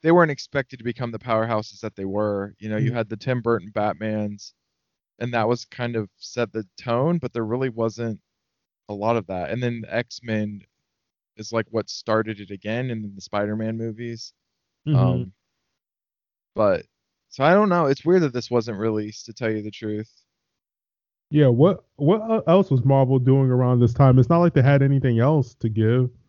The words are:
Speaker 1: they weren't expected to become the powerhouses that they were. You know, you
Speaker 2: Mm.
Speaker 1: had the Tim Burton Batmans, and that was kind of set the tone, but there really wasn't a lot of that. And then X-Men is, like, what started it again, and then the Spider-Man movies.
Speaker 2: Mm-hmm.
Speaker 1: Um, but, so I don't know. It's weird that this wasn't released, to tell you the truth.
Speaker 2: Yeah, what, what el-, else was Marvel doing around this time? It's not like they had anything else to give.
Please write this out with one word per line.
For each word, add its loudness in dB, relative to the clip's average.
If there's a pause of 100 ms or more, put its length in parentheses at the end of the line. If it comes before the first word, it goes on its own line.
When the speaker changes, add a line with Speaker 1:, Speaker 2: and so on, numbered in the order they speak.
Speaker 1:
they 4
weren't 6
expected -8
to -20
become -6
the -12
powerhouses -2
that -10
they -8
were. -4
You -10
know, -4
you 0
Speaker 2:
Mm. -6
Speaker 1:
had -4
the -8
Tim -4
Burton -2
Batmans, -6 (640)
and -8
that 0
was -2
kind -8
of -6
set -6
the -8 (100)
tone, -2
but -8
there -4
really -4
wasn't -4 (720)
a -8
lot -2
of -6
that. -8
And -6
then -6
X-Men -8 (760)
is, -14
like, -4
what -4
started -4
it -16
again, -8
and -8
then -12
the -16
Spider-Man -6
movies. -12 (540)
Speaker 2:
Mm-hmm. 2
Speaker 1:
Um, 0 (1200)
but, 0 (440)
so -4
I 6
don't 4
know. 2
It's -2
weird 4
that -2
this -6
wasn't -2
released, -4
to -18
tell -4
you -4
the -10
truth. -8 (1200)
Speaker 2:
Yeah, 4
what, 4 (100)
what 2
el-, -2
else 4
was 2
Marvel 4
doing 4
around 2
this 4
time? 6
It's 4
not 4
like 4
they 4
had 4
anything 2
else 2
to -4
give. 2 (200)